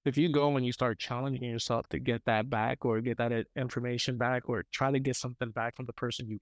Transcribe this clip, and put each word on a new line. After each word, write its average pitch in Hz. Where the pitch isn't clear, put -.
if 139
you 165
go 143
and 127
you 123
start 117
challenging 131
yourself 117
to -
get 123
that 113
back 123
or 113
get 117
that 120
i-, 113
information 123
back 123
or 110
try 135
to 135
get 139
something 123
back 117
from 127
the 123
person 120
you 107